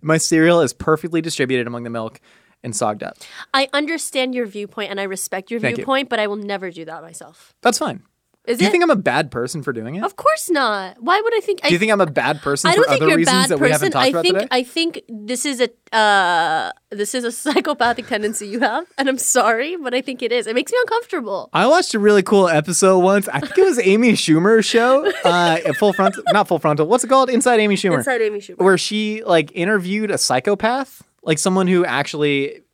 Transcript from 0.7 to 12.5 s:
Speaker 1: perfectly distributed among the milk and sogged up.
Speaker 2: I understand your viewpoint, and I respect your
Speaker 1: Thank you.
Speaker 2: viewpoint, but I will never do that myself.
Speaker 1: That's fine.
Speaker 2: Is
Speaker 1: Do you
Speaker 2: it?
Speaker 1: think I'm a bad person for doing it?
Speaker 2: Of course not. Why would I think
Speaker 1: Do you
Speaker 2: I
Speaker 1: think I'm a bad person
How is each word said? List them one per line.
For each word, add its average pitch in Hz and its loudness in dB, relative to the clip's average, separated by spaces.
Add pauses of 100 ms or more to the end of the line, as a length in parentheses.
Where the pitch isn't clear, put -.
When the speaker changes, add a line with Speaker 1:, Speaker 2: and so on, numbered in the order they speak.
Speaker 1:
perfectly 160 -2
distributed 131 -4
among 120 -10
the 117 -12
milk 113 -10 (440)
and 120 -10
sogged 107 -4
up. - -14 (380)
Speaker 2:
I 269 0
understand 277 -4
your 247 -4
viewpoint, 202 -10
and 196 -8
I 196 -4
respect 190 -10
your 233 -6
Speaker 1:
Thank 226 -2
you. 240 -6
Speaker 2:
viewpoint, 269 -2
but 233 -4
I 214 -2
will 202 -6
never 202 -8
do 165 -16
that 156 -14
myself. - -20
Speaker 1:
That's 233 0
fine. 185 -6 (440)
Speaker 2:
Is 240 -4
Speaker 1:
Do 175 4
you 202 4
Speaker 2:
it? - 2
Speaker 1:
think 349 4
I'm 330 2
a 269 6
bad 143 -2
person 131 -6
for 139 -4
doing 117 -8
it? 214 -6
Speaker 2:
Of 403 -6
course 622 0
not. 214 -2
Why 359 0
would 466 -2
I 415 0
think 392 -4
Speaker 1:
Do 285 0
you 285 4
Speaker 2:
I 170 0
Speaker 1:
think 220 2
I'm 202 4
a 180 4
bad 147 -2
person 143 0